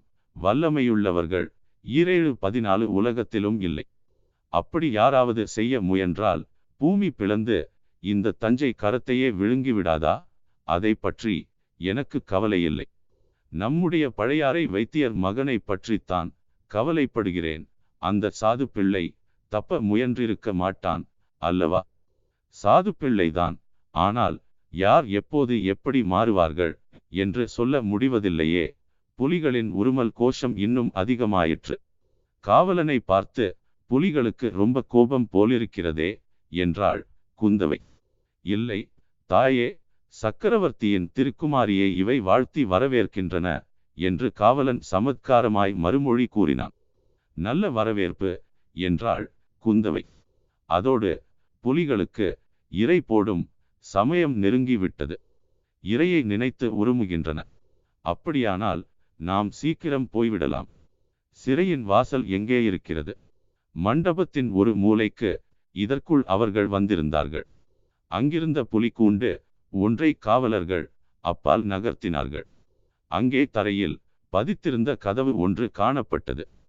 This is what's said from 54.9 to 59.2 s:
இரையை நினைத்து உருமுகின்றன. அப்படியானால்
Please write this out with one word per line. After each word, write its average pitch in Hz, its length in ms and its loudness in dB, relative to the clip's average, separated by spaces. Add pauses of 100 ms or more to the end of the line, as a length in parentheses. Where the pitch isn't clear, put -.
இரையை 156 380 2
நினைத்து 117 520 -2
உருமுகின்றன. 90 640 0 (640)
அப்படியானால் 101 800 -2 (380)